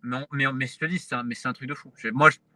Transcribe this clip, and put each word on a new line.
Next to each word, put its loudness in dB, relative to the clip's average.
Mais, -6
on, -6
mais, 0
on, 0
mais -2
je -12
te -4
dis, -2
c'est -8
un, -2
mais -4
c'est -6
un -2
truc -10
de -4
fou. -20
Je, -6
moi, 8
je, -6